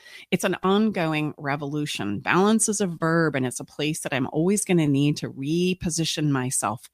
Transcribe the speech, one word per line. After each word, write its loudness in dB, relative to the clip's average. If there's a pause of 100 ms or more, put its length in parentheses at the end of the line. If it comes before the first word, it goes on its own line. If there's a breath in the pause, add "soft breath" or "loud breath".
(300 loud breath)
It's 0
an 0
ongoing 0
revolution. -4
Balance 4
is -2
a 0
verb, 0
and 0
it's -4
a -12
place -4
that -6
I'm 0
always 0
gonna 4
need 4
to -8
reposition -2
myself -2